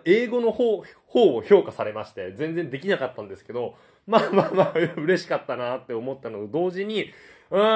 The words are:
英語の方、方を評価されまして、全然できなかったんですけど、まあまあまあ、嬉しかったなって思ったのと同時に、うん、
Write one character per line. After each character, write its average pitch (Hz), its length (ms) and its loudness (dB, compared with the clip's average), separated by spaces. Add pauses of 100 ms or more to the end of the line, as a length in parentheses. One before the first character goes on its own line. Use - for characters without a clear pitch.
英 220 220 4
語 240 140 -2
の 226 100 0
方、 220 320 0 (240)
方 185 300 4
を 110 40 -4
評 180 220 6
価 - 80 -10
さ 110 140 -6
れ 104 80 -4
ま 107 120 -8
し - 80 -20
て、 95 200 -8
全 156 240 -6
然 165 140 -6
で 135 100 -8
き 180 80 -6
な 185 100 2
か 131 80 -4
っ - 80 -10
た 110 80 -12
ん 104 60 -14
で 95 80 -14
す - 80 -20
け - 80 -14
ど、 120 240 -6 (280)
ま 220 140 4
あ - 140 2
ま 190 160 4
あ - 40 -10
ま 185 120 4
あ、 185 80 -2 (240)
嬉 170 260 0
し - 60 -18
か 156 80 -2
っ - 100 -8
た 127 100 -6
な 123 200 -4
っ 131 100 -14
て 123 80 -8
思 120 180 -6
っ 131 80 -16
た - 80 -12
の 107 120 -10
と 104 80 -10
同 170 240 -2
時 185 120 -6
に、 214 280 -6 (400)
う 175 40 2
ん、 196 40 4 (160)